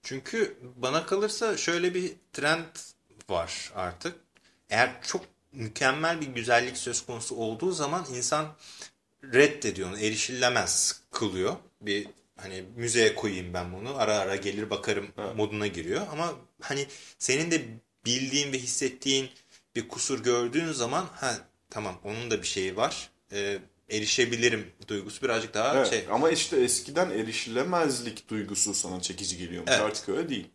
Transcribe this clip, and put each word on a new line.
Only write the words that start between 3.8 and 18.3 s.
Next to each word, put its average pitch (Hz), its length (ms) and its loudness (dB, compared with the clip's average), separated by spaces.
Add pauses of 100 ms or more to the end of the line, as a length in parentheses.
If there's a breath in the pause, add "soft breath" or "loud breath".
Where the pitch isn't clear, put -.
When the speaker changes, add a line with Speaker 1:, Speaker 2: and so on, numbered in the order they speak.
Speaker 1:
Eğer 120 220 6 (100)
çok - 200 -4 (320)
mükemmel 143 680 0
bir 147 60 -4
güzellik 123 500 2
söz - 280 -4
konusu 117 300 -6
olduğu 113 360 -2
zaman 160 340 -2 (100)
insan 151 300 0 (760 loud breath)
reddediyor, 117 680 4
onu 101 100 -6
erişilemez 113 1040 2 (100)
kılıyor. 92 440 0 (260)
Bir 101 260 -2 (300)
hani 95 260 -10 (120)
müzeye 117 400 6
koyayım 92 380 -2
ben 90 200 -4
bunu, 117 240 -8
ara 107 200 4
ara 98 180 0
gelir 101 340 -2
bakarım 101 380 -2 (100)
Speaker 2:
Evet. 104 180 -6
Speaker 1:
moduna 104 320 0
giriyor. 95 440 -2
Ama 156 220 -4 (280)
hani 139 260 -4 (320 loud breath)
senin 156 320 2
de 160 100 4 (440)
bildiğin 135 460 0